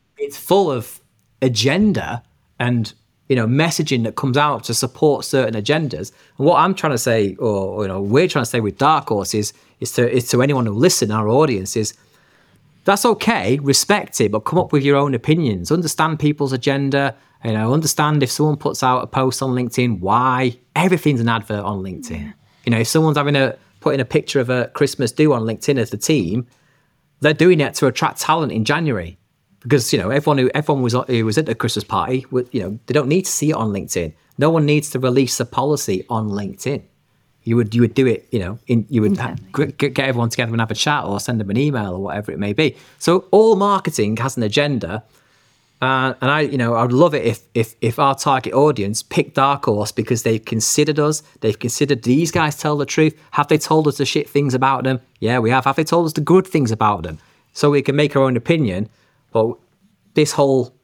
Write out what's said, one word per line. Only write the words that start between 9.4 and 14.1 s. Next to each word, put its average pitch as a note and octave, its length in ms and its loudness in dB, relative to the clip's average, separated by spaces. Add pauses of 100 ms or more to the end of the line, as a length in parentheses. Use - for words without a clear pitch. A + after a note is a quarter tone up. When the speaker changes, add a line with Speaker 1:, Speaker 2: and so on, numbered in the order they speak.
Speaker 1:
is - 120 -8
to, A#2+ 180 0
is A#2+ 200 0
to B2 120 2
anyone C3 240 0
who G#2 60 -2
listen, A#2 380 2
our G#2+ 180 0
audience, A#2+ 480 0
is G#2+ 180 -4 (920)
that's G3+ 200 2
okay, D3 580 2
respect - 580 0